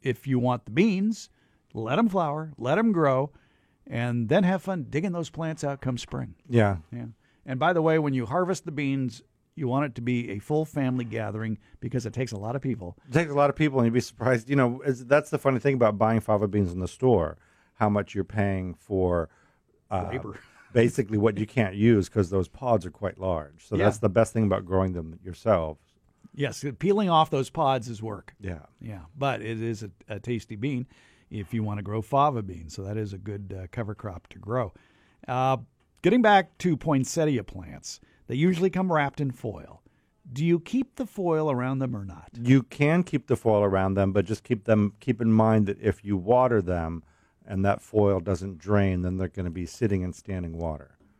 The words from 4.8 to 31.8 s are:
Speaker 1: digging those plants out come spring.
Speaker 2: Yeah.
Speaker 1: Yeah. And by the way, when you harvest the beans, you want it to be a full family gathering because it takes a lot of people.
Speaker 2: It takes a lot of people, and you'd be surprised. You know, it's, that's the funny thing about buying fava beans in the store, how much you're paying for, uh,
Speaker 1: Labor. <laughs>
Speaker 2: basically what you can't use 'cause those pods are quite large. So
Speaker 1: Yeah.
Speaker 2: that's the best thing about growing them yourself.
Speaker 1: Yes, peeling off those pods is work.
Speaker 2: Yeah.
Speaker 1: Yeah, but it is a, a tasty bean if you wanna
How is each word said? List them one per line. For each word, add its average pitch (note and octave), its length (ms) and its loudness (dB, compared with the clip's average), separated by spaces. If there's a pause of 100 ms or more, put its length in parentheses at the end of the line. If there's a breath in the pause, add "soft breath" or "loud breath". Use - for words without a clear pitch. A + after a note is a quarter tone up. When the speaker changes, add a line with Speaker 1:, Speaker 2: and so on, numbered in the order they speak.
Speaker 1:
digging F3 240 -4
those E3+ 160 -6
plants D#3+ 340 -8
out C#3 200 -6
come B2+ 160 -4
spring. A#2+ 380 -10 (120)
Speaker 2:
Yeah. G#2 300 4 (120)
Speaker 1:
Yeah. A#2+ 160 -12 (380)
And B2+ 160 -8
by E3+ 140 2
the D#3+ 80 2
way, D#3+ 160 4
when D3 160 0
you B2+ 100 0
harvest F3 400 -2
the D#3+ 80 -10
beans, C3+ 480 -4 (360)
you C#3+ 120 -4
want C3+ 180 0
it A#2 100 -10
to B2+ 40 -10
be A#2+ 300 -2
a G2+ 80 -8
full D3+ 260 -2
family B2+ 400 -4
gathering A2 540 -6 (220 soft breath)
because A#2+ 260 -6
it G#2 80 -6
takes B2 180 -4
a G#2 60 -10
lot A2 180 -6
of C3 60 -6
people. G2+ 340 -6 (100)
Speaker 2:
It C3 60 -18
takes D#3 180 2
a C#3+ 40 -8
lot C#3+ 160 4
of - 60 -6
people, C#3+ 240 2
and A#2 60 4
you'd A2+ 60 2
be A#2+ 80 2
surprised. A#2+ 480 -2
You C#3 80 0
know, B2+ 300 2
it's, C3 180 -2
that's C#3+ 260 2
the D3+ 80 -2
funny C3 200 2
thing C#3 160 2
about G#2+ 240 4
buying A2 220 2
fava G#2 280 2
beans F#2+ 240 2
in F2+ 80 -6
the F2+ 80 -4
store, F2+ 480 2 (380 soft breath)
how G#2+ 160 0
much G2+ 240 -2
you're G2 100 -2
paying G2 500 -2
for, F2+ 540 0 (600 soft breath)
uh, F2+ 200 -4
Speaker 1:
Labor. - 280 -10 (160)
<laughs> - 180 -20
Speaker 2:
basically A2+ 460 2
what G#2+ 200 2
you G#2+ 80 -2
can't G2+ 300 0
use G#2+ 320 6
'cause F#2+ 220 0
those F#2+ 180 0
pods A#2 360 0
are F2 60 -10
quite - 280 -8
large. E2+ 500 -6
So A2 80 -4
Speaker 1:
Yeah. A2 80 2
Speaker 2:
that's G#2 140 2
the A2 100 0
best G#2+ 240 2
thing A2+ 120 0
about G2 200 0
growing F#2 280 0
them E2 300 -10
yourself. E2+ 560 0 (560)
Speaker 1:
Yes, C3+ 300 -6 (160)
peeling G3 280 2
off D#3+ 220 4
those C3+ 180 -2
pods C3+ 400 0
is G#2+ 140 -10
work. A2 380 -12
Speaker 2:
Yeah. F2 260 -10 (140)
Speaker 1:
Yeah, G#2 220 -14 (140)
but B2+ 240 -4
it A2 220 -8
is A2+ 220 -6
a, G2 60 -12 (180)
a G#2 100 -10
tasty A2+ 380 -8
bean B2 300 -4 (440 soft breath)
if G#2 240 -8
you A2 80 -2
wanna G#2 200 -4